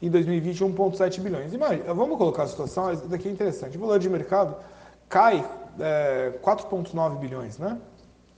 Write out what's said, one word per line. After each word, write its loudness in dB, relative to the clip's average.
em -2
dois 6
mil 2
e 2
vinte, -2
um 2
ponto 2
sete 2
bilhões. -4
Imagina, 0
vamos 0
colocar 2
a 2
situação, -4
isso -6
daqui -6
é -4
interessante. -4
O -10
valor 2
de 2
mercado 0
cai, 6
é, 0
quatro 2
ponto -6
nove 0
bilhões, -8
né? -6